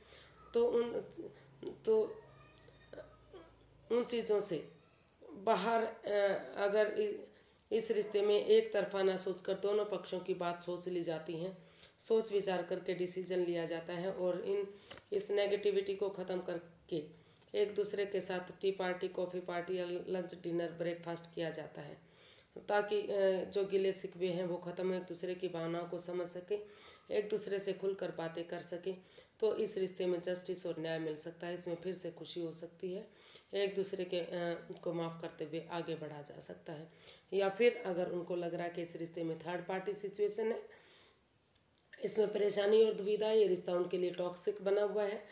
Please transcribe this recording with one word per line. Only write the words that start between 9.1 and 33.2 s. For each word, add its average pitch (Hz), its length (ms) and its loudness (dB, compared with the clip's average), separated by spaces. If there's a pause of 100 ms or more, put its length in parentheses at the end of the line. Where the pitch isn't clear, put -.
सोचकर 185 360 0
दोनों 202 320 2
पक्षों 185 340 -4
की 180 140 -2
बात 175 300 -2
सोच 175 240 -4
ली 180 160 -2
जाती 165 300 -4
है, 180 240 -4 (420)
सोच 220 320 2
विचार 190 320 2
करके 180 300 -2
decision 180 460 0
लिया 170 260 2
जाता 165 280 -4
है 180 200 -2
और 180 320 0
इन, 202 280 0 (400)
इस 196 180 2
negativity 202 640 2
को 196 140 0
ख़त्म 185 320 -4
करके 170 640 -4 (520)
एक 208 200 2
दूसरे 202 300 0
के 190 160 -2
साथ 180 400 -4
tea 190 100 2
party, 185 360 -2
coffee 180 320 -2
party 175 380 -2
या 180 80 0
लंच, 175 500 -4
dinner, 170 360 -2
breakfast 170 640 -6
किया 165 140 -2
जाता 160 320 -8
है, 151 160 -12 (720)
ताकि, 208 320 4
अ, 190 480 4
जो 202 160 2
गिले 190 260 4
शिकवे 185 360 -2
हैं 180 180 0
वो 175 120 -2
ख़त्म 175 320 -2
हो, 185 60 2
एक 180 80 -2
दूसरे 180 320 -4
की 180 120 -4
भावनाओं 170 400 -2
को 175 120 -4
समझ 175 280 -2
सकें, 180 380 -4 (460)
एक 208 180 2
दूसरे 196 300 0
से 190 140 2
खुलकर 190 380 -2
बातें 165 360 -4
कर 175 120 -6
सकें। 180 380 -4 (420)
तो 220 160 4
इस 220 220 0
रिश्ते 185 280 0
में 175 160 2
justice 180 440 -2
और 165 140 -2
न्याय 160 200 -2
मिल 160 160 -2
सकता 165 320 -8
है, 175 60 -2
इसमें 175 220 -4
फिर 185 180 -6
से 180 180 -4
खुशी 165 300 -8
हो 160 120 -4
सकती 175 400 -6
है, 214 140 -8 (460)